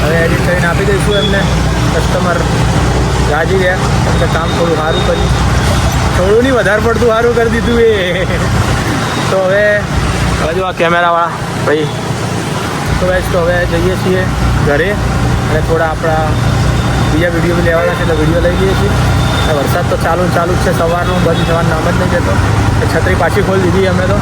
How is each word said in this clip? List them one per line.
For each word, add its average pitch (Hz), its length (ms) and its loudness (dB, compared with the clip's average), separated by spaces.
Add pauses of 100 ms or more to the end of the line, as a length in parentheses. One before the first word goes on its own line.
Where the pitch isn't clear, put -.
હવે 165 200 0
એડિટ 170 220 0
કરીને 175 200 0
આપી 170 180 0
દઈશું 202 340 0
એમને. 196 220 0 (540)
કસ્ટમર 175 440 0 (920)
રાજી 165 280 0
ગયા, 185 180 0 (280)
કેમ - 160 2
કે 170 140 2
કામ 165 140 -2 (100)
થોડું 170 180 2
સારું 170 300 0
કર્યું, 175 240 0 (880)
થોડું 208 240 4
નહીં, 262 120 2
વધારે 208 260 0
પડતું 226 280 0
સારું 233 280 2
કરી 233 140 0
દીધું 233 300 0
એ. 190 460 0 (1040)
તો 190 140 0
હવે, 196 200 2 (760)
હવે 156 120 -2
જો 185 100 -2
આ 180 80 -4
કેમેરાવાળા 170 580 0 (360)
ભાઈ. 151 220 0 (1120)
તો 180 60 0
ગાઈસ, 185 260 0
તો 180 80 0
હવે 175 160 0 (100)
જઈએ 170 380 0
છીએ 185 180 0 (440)
ઘરે 156 240 0
અને - 720 0
થોડા 160 260 0
આપણા 160 380 -2 (880)
બીજા 165 160 0
વીડિયો 170 280 0
બી 175 60 0
લેવાના 165 320 0
છે, 160 80 -4
એટલે 160 120 0
વીડિયો 156 260 0
લઈ 175 200 0
લઈએ - 200 2
છીએ. - 420 2 (320)
વરસાદ 147 380 0
તો 180 60 0
ચાલુ 170 260 0
ને 175 120 0
ચાલુ 170 180 0
જ - 120 0
છે 190 140 2
સવારનો, 175 360 0 (100)
બંધ 170 220 2
થવાનું 165 240 0
નામ 160 160 0
જ 175 80 0
નહીં 180 180 0
લેતો. 175 200 0 (460)
તો - 140 2
છત્રી 185 220 0
પાછી 180 280 0
ખોલી 190 200 2
દીધી 185 240 2
અમે 185 200 0
તો. 202 160 2